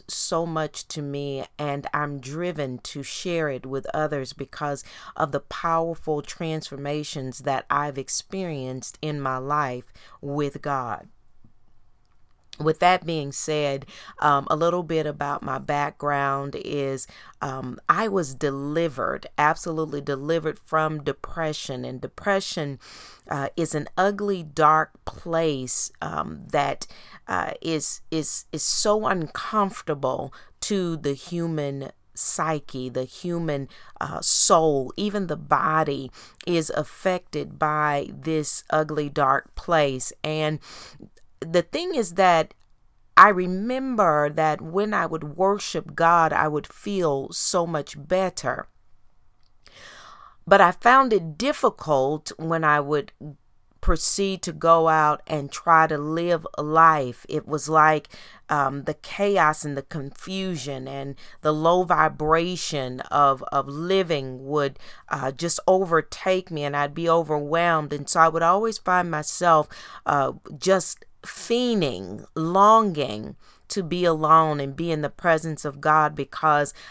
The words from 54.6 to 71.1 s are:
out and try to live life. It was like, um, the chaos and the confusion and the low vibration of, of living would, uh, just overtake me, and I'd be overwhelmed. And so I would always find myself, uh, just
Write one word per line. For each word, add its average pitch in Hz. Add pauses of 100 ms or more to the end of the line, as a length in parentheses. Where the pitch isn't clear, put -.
out 151
and 143
try 160
to 156
live 160 (140)
life. 151
It -
was 143
like, 156 (380)
um, 139
the 147
chaos 185
and 147
the 139
confusion 143
and 139 (260)
the 151
low 165
vibration 156 (100)
of, 139 (100)
of 135
living 147
would, 139 (320)
uh, 135
just 165
overtake 185
me, 151
and 143
I'd 143
be 165
overwhelmed. 156
And 147
so -
I 165
would 165
always 202
find 180
myself, 156 (380)
uh, 135 (220)
just 180 (200)